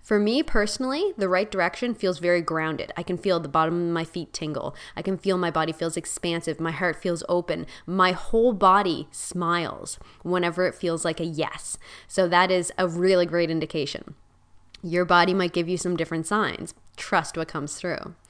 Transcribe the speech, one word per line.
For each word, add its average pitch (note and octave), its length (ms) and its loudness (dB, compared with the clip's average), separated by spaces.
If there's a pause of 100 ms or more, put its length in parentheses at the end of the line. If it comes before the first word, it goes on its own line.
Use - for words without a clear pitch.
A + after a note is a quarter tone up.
For G#3+ 160 2
me A3+ 240 2
personally, C4 720 0
the G3 120 0
right F#3 220 2
direction G3 440 -2
feels F3+ 240 -2
very F3 240 2
grounded. D#3+ 540 -2
I E3+ 60 -6
can F3+ 140 -4
feel F3 220 0
the D3+ 100 -4
bottom D#3+ 260 2
of F3 200 0
my E3 100 0
feet E3 280 -8
tingle. D3 420 -6 (220)
I - 60 -8
can F#3+ 140 -2
feel F#3+ 220 0
my F3 120 0
body D#3+ 220 0
feels E3 240 -4
expansive. E3 640 -4
My E3 120 -2
heart D#3+ 240 -2
feels E3+ 320 -4
open. E3+ 380 -2 (200)
My F#3+ 260 2
whole A3+ 400 2
body F#3+ 580 4
smiles - 880 -4 (240)
whenever F3 440 0
it F3 80 0
feels E3 300 -2
like E3+ 160 -2
a E3 40 -2
yes. - 540 -6 (300)
So F#3 200 2
that F3+ 220 6
is F3+ 260 2
a F#3 120 2
really F3+ 360 4
great E3+ 260 2
indication. - 640 -4 (680)
Your F3 220 0
body F3 280 6
might F3+ 200 0
give E3+ 160 -2
you F3+ 80 -2
some F3+ 200 -2
different D#3+ 300 -4
signs. G#3 480 -2 (220)
Trust - 400 -2
what D#3+ 120 -4
comes D3 280 -6
through. - 380 -8 (160)